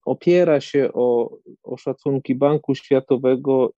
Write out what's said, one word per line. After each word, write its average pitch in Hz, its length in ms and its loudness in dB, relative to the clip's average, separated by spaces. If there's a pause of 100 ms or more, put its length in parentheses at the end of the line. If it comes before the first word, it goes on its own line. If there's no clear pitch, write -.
opiera 165 560 2
się 139 320 -2
o, 120 440 -2 (260)
o 123 140 -12
szacunki 135 580 -4
Banku 143 400 0
Światowego 131 1040 0